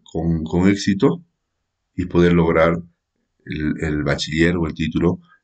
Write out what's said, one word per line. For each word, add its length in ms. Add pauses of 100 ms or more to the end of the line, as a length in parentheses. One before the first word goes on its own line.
(100)
con, 340
con 240
éxito 560 (680)
y 120
poder 260
lograr 500 (600)
el, 360
el 220
bachiller 540
o 100
el 80
título 460 (240)